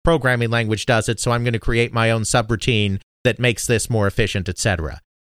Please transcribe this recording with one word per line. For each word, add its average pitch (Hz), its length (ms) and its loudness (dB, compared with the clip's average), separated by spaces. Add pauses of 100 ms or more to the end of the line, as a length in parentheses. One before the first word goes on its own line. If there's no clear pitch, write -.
programming 123 480 2
language 110 360 -2
does 113 220 2
it, 113 120 -2
so 123 100 -2
I'm 120 140 0
gonna 117 160 0
create 117 320 2
my 113 180 2
own 113 120 0
subroutine 107 800 0 (220)
that 120 160 0
makes 120 260 0
this - 240 0
more 107 200 0
efficient, 98 400 -2
et 90 100 -6
cetera. 85 420 -2 (280)